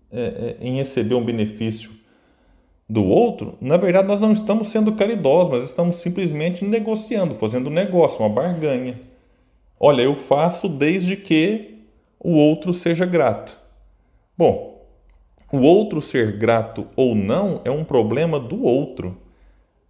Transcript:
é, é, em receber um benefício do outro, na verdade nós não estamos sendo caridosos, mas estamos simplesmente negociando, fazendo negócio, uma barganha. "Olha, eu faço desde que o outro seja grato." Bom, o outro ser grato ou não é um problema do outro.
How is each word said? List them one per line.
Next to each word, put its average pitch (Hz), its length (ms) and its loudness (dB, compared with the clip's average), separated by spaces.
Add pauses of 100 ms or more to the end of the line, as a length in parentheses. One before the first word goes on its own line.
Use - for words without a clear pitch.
(100)
é, 120 100 -8
é, 117 400 -6
em 127 180 -6
receber 123 360 -2
um 120 100 0
benefício 110 680 -4 (960)
do 110 160 -2
outro, 165 600 0
na 156 160 2
verdade 190 280 2
nós 202 140 -2
não 214 100 2
estamos 214 380 0
sendo 214 240 0
caridosos, 180 580 2
mas 127 140 -2
estamos 175 320 -2
simplesmente 175 720 -4
negociando, 214 680 -2
fazendo 127 360 -4
negócio, 175 500 2
uma 107 80 2
barganha. 131 720 -2 (800)
"Olha, 131 220 6
eu 139 120 4
faço 160 540 0
desde 175 480 0
que 196 640 -2 (420)
o 170 120 -2
outro 156 420 4
seja 175 320 0
grato." 127 520 0 (800)
Bom, - 500 0 (640)
o 139 100 0
outro 175 420 4
ser 107 340 -2
grato 110 580 0
ou 127 200 2
não 143 500 0
é 123 60 -2
um 151 140 -4
problema 143 540 0
do 147 240 -6
outro. 123 540 -2 (720)